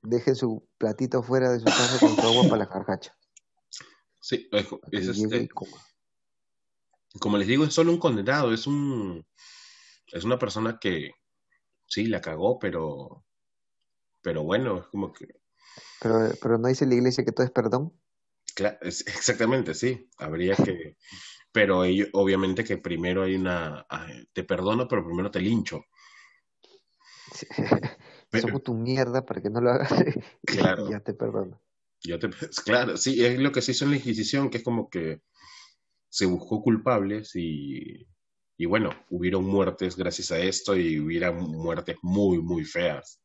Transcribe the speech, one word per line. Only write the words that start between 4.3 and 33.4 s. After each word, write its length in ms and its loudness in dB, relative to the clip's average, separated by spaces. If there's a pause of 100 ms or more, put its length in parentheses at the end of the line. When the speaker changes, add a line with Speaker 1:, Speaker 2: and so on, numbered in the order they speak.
Speaker 2:
es, 140 2 (140)
Speaker 1:
Para 140 -10
que 80 -2
Speaker 2:
es 100 -2
Speaker 1:
llegue 300 0
Speaker 2:
este, 0 -
Speaker 1:
y 60 -4
coma. 380 -14 (1300)
Speaker 2:
como 180 0
les 100 0
digo, 160 4
es 100 0
solo 180 4
un 60 2
condenado, 540 0
es 140 -2
un, 580 -4 (880)
es 120 -8
una 140 0
persona 420 -4
que 320 -4 (760)
sí, 200 -2
la 160 -2
cagó, 360 0
pero, 680 -6 (960)
pero 220 -4
bueno, 360 0
es 80 -20
como 240 -6
que 140 -20 (720)
Speaker 1:
Pero, 420 2
pero 180 2
¿no 100 0
dice 180 2
la 80 4
iglesia 300 4
que 80 0
todo 120 2
es 80 -2
perdón? 400 0 (640)
Speaker 2:
Cla-, 240 -2
es, 260 -8
exactamente, 680 0
sí, 340 -4 (100)
habría 380 0
que, 400 0 (560)
pero 320 4
ello-, 300 4
obviamente 500 2
que 140 -4
primero 460 -2
hay 120 0
una, 540 -2
ah, 180 -10 (240)
te 120 -6
perdono, 440 0
pero 180 -2
primero 240 -2
te 100 -2
lincho. 440 0 (1500)
Speaker 1:
Sí. 180 -14
<laughs> 480 -2 (320)
Speaker 2:
Pe- 120 2
Speaker 1:
Somos 200 -2
tu 120 -4
mierda 500 0
para 160 -6
que 100 -4
no 100 -2
lo 100 6
hagas 200 2
<laughs> 580 -2
y 40 -2
Speaker 2:
Claro. 340 2
Speaker 1:
ya 140 -4
te 140 -6
perdono. 460 -6 (420)
Speaker 2:
Yo 160 -6
te, 120 -4
<laughs> 340 -10
claro, 320 2
sí, 280 2
es 140 4
lo 140 2